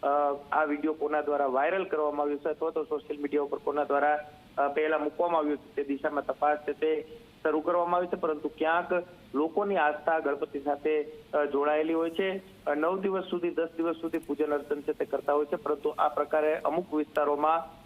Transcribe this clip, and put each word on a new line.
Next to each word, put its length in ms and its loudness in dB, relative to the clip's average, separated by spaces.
અ, 40 2
આ 120 2
વીડિયો 300 0
કોના 280 0
દ્વારા 240 0
વાયરલ 380 0
કરવામાં 420 0
આવ્યો 120 -2
છે 120 -4
અથવા 200 -2
તો 140 -4
સોશિયલ 380 -6
મીડિયા 220 0
ઉપર 140 -4
કોના 260 -2
દ્વારા, 360 2
અ, 100 2
પહેલા 300 2
મૂકવામાં 420 0
આવ્યું 180 0
છે 180 -14
તે 80 -2
દિશામાં 420 -2
તપાસ 320 0
છે 160 -6
તે 320 0
શરૂ 160 2
કરવામાં 380 2
આવી 100 0
છે, 80 -2
પરંતુ 340 -2
ક્યાંક 540 2
લોકોની 420 0
આસ્થા 440 2
ગણપતિ 400 -2
સાથે, 440 0
અ, 120 2
જોડાયેલી 480 2
હોય 160 0
છે. 320 -2
અ, 60 0
નવ 260 2
દિવસ 240 0
સુધી, 260 -2
દસ 180 -2
દિવસ 240 0
સુધી 160 -4
પૂજન 340 -2
અર્ચન 300 -2
છે 120 -4
તે 120 -2
કરતા 280 0
હોય 120 4
છે, 100 -4
પરંતુ 420 -2
આ 100 4
પ્રકારે 480 2
અમુક 380 -2
વિસ્તારોમાં 920 0